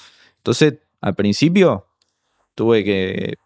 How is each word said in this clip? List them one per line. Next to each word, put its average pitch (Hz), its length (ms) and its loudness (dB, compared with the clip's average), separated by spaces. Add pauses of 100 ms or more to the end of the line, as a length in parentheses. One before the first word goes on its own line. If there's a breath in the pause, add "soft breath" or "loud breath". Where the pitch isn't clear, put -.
(380 soft breath)
Entonces, 131 400 0 (240)
al 98 120 -2
principio, 139 720 0 (680)
tuve 110 300 0
que 95 500 -4 (120)